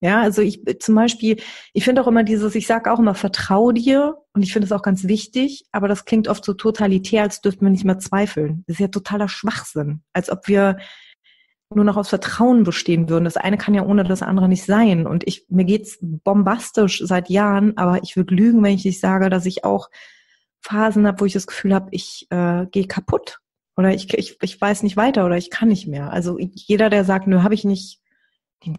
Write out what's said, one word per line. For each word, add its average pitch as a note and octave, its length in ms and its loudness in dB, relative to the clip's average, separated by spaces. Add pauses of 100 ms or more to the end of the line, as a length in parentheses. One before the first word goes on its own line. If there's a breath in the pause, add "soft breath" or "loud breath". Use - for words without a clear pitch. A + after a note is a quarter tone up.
Ja, G3 200 2
also G#3+ 200 2
ich, G#3 200 0 (180)
zum - 140 2
Beispiel, A3 440 2 (340 loud breath)
ich - 140 -2
finde C4 160 2
auch A#3+ 60 0
immer A#3 180 4
dieses, G#3+ 300 0
ich A3 120 -4
sag A3+ 220 0
auch A#3 100 2
immer, G#3+ 160 4
„Vertrau G3+ 560 2
dir.“ C4+ 460 2 (160)
Und G3+ 80 2
ich F#3+ 100 0
finde G#3+ 140 0
es F#3+ 80 -2
auch G3 80 -2
ganz F#3+ 260 -2
wichtig, B3+ 640 -2
aber G3+ 160 -2
das G3 160 -2
klingt A3 240 0
oft G#3 160 -4
so G#3 100 -4
totalitär, G#3 720 0
als G3+ 160 -4
dürften G3 260 -2
wir G3 40 6
nicht F#3+ 160 2
mehr F#3+ 140 0
zweifeln. F3+ 680 -4
Das E3 80 -6
ist D#3+ 60 -10
ja G3 80 0
totaler G3+ 400 -4
Schwachsinn. - 840 -8
Als F3+ 180 -4
ob F#3 200 -6
wir G3 260 2 (1000 loud breath)
nur G#3 120 4
noch G#3 120 2
aus G3+ 120 -4
Vertrauen A3+ 540 2
bestehen E3+ 460 0
würden. E3 140 0
Das E3+ 140 -4
eine G3+ 200 -2
kann G3+ 160 -2
ja F#3+ 120 0
ohne G3+ 180 2
das F#3 180 -2
andere F#3+ 280 2
nicht F#3 160 0
sein. F#3+ 420 2
Und E3 180 -4
ich, - 240 -8
mir F3+ 160 2
geht's G#3 360 -2
bombastisch G3 1040 0
seit F3+ 240 -2
Jahren, G3+ 480 2
aber F3+ 260 0
ich - 140 -16
würd F#3 140 -2
lügen, A3 320 4
wenn G3+ 120 4
ich F#3+ 100 -6
nicht F#3 140 -2
sage, F#3+ 300 0
dass F#3 160 -2
ich F#3 180 -6
auch G3 260 -2 (720 soft breath)
Phasen G#3 460 2
hab, G3 140 -2
wo G3+ 40 2
ich F#3+ 80 -2
das F#3+ 140 -4
Gefühl - 260 -2
hab, F#3+ 180 0
ich, - 380 -12
äh, F3 420 -2
geh G3 140 -2
kaputt. - 540 -6 (380)
Oder F#3+ 160 4
ich, F#3+ 200 -4
ich, - 280 -6
ich - 200 -8
weiß G3+ 220 -2
nicht G3 120 -2
weiter A3 300 2
oder F3 120 0
ich F3 120 -6
kann - 180 -2
nicht G3 200 0
mehr. C#3+ 240 -8
Also F3 280 -4
jeder, G#3 500 0
der G3+ 140 4
sagt, F#3+ 240 0
„Nö, F#3 160 4
hab G#3 80 2
ich G#3+ 140 -2
nicht“, G3 340 -4 (680)
dem D#3 140 -10